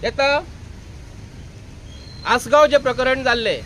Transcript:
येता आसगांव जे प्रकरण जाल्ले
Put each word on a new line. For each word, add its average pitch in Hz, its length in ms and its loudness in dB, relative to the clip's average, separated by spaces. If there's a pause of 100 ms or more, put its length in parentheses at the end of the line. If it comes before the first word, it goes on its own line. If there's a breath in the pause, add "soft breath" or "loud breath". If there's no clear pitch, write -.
येता 277 360 2 (1900)
आसगांव 240 400 6
जे 285 120 4
प्रकरण 254 460 2
जाल्ले 233 320 2 (100)